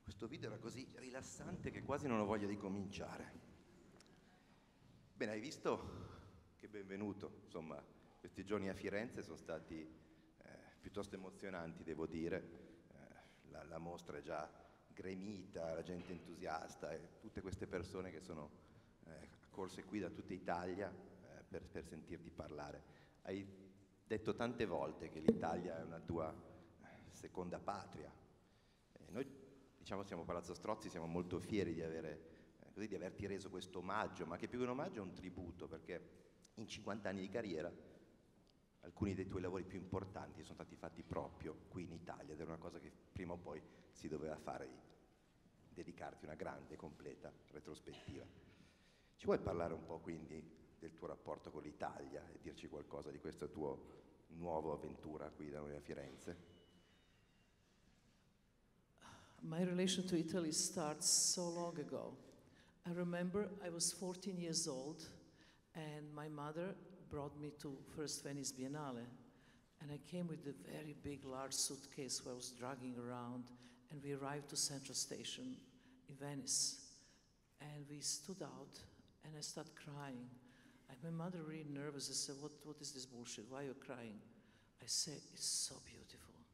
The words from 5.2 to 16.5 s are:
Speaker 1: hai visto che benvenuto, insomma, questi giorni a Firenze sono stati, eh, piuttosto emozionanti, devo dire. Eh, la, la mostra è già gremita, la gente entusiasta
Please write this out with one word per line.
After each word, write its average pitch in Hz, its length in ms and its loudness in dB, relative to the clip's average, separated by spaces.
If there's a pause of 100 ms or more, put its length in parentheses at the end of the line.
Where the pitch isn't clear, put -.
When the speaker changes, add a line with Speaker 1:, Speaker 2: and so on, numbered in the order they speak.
Speaker 1:
hai 110 80 2
visto - 1120 0
che - 140 -12
benvenuto, 95 760 0
insomma, 78 400 -4 (340)
questi - 280 -6
giorni 101 240 6
a 95 40 2
Firenze 101 480 2
sono 82 140 -4
stati, 80 460 -2
eh, - 680 -14 (300)
piuttosto - 360 -2
emozionanti, 92 680 -2
devo 80 220 2
dire. 82 320 4 (500)
Eh, - 600 -16
la, 76 160 -8
la 80 140 -4
mostra 85 380 -4
è 73 40 -4
già 78 280 0 (380)
gremita, 92 840 -2
la 82 100 0
gente 87 300 -2
entusiasta 82 800 -2